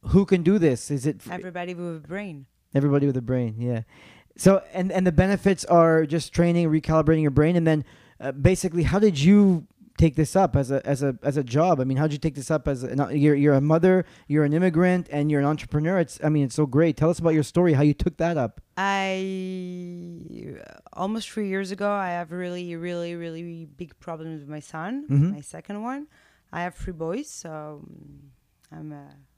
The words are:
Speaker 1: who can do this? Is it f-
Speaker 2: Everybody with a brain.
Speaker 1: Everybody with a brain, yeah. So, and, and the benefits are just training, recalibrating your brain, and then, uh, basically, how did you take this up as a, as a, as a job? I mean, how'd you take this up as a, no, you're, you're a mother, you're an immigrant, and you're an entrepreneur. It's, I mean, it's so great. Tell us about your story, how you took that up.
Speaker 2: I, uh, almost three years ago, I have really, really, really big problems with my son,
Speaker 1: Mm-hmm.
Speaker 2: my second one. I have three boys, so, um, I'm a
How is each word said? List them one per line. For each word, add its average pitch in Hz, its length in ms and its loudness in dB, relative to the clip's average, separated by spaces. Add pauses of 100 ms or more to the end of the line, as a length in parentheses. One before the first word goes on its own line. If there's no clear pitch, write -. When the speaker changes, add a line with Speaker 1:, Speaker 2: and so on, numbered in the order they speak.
Speaker 1:
who 196 220 4
can 180 200 2
do 196 160 4
this? 147 320 2
Is 131 140 -4
it 151 100 -2 (100)
f- - 60 -12
Speaker 2:
Everybody 180 420 -10
with 170 220 -10
a 147 100 -18
brain. 165 400 -12 (260)
Speaker 1:
Everybody 143 360 2
with 127 80 0
a 127 60 -4
brain, 117 360 -4
yeah. 117 240 -4 (540)
So, 196 260 4 (100)
and, 185 200 -4
and 185 120 0
the 180 80 2
benefits 190 520 2
are 165 420 4
just 147 260 -4
training, 170 380 2
recalibrating 156 520 2
your 147 100 2
brain, 151 240 4
and 165 100 2
then, 156 180 2 (360)
uh, 131 120 -6
basically, 170 520 -2
how 147 160 0
did 202 180 2
you 190 480 4 (300)
take 160 200 4
this 156 180 0
up 185 220 2
as 131 160 0
a, 139 140 -2
as 131 160 -2
a, 135 200 -2
as 139 140 -2
a 147 80 -2
job? 151 360 2
I 127 40 0
mean, 131 140 -2
how'd 156 140 0
you 147 60 -6
take 147 160 -4
this 135 160 -10
up 156 160 -2
as 135 160 -4
a, 127 140 -8
no, 156 140 0
you're, 147 240 4
you're 143 200 4
a 135 60 4
mother, 170 440 4 (220)
you're 147 180 2
an 143 80 2
immigrant, 180 580 2
and 147 200 0
you're 147 100 2
an 139 60 2
entrepreneur. 151 540 -2
It's, - 220 -4
I 151 60 0
mean, 151 160 2
it's 127 100 -6
so 151 120 2
great. 147 300 2
Tell 160 140 2
us 170 80 0
about 165 160 2
your 151 100 2
story, 170 300 2
how 135 80 4
you 147 120 4
took - 220 -2
that 170 200 -2
up. 120 240 -4 (160)
Speaker 2:
I, 185 1800 -6
uh, - 180 -20 (140)
almost 208 380 -6
three 208 180 -4
years 190 220 -4
ago, 202 200 -4
I 196 200 -2
have 175 220 -6
really, 180 440 -8
really, 170 380 -6
really 170 520 -12
big 147 340 -18
problems 160 400 -12
with 139 80 -18
my 151 120 -12
son, 202 500 -10
Speaker 1:
Mm-hmm. 143 220 4
Speaker 2:
my 151 80 -10
second 202 420 -12
one. 269 240 -10 (460)
I 170 100 -6
have 175 120 -8
three - 180 -10
boys, 170 380 -8
so, 151 540 -16
um, 143 460 -20 (420)
I'm 151 200 -14
a 143 160 -18 (300)